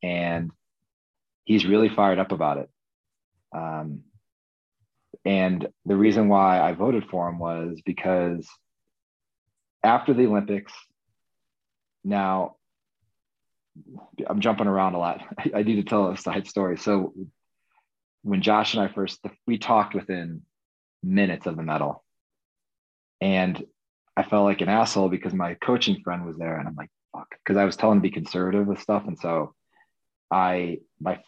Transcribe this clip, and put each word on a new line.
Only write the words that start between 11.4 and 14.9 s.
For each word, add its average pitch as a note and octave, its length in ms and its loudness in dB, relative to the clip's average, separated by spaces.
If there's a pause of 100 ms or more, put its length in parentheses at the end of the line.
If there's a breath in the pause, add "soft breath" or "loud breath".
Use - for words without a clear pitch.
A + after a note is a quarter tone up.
now F#2+ 540 -2 (1700)
I'm G#2 140 0
jumping A2 260 2
around F#2+ 280 2